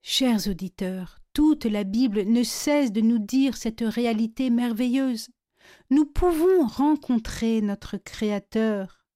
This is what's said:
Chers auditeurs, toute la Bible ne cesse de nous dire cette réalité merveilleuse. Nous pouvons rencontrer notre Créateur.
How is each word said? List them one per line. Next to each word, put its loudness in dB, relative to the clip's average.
Chers 0
auditeurs, -8
toute 2
la 0
Bible 0
ne 2
cesse 0
de -2
nous 2
dire 0
cette -8
réalité -2
merveilleuse. 0
Nous 4
pouvons 2
rencontrer 0
notre -6
Créateur. -4